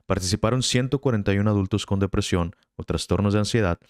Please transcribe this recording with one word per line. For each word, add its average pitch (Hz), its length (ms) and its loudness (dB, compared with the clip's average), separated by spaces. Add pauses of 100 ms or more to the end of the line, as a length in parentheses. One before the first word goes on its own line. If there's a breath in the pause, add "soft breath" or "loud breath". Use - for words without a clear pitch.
participaron 107 580 -2
ciento 127 360 -2
cuarenta 107 320 0
y 98 60 2
uno 104 120 2
adultos 101 360 0
con 98 140 0
depresión 92 560 0 (180 soft breath)
o - 80 -14
trastornos 98 500 0
de 104 80 2
ansiedad, 101 380 0 (120)